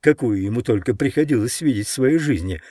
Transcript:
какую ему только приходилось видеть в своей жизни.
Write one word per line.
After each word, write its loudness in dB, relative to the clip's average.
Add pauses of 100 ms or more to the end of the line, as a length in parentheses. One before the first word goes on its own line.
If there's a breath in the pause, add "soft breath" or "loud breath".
какую 2
ему -2
только 0
приходилось 0
видеть 0
в -8
своей 2
жизни. -2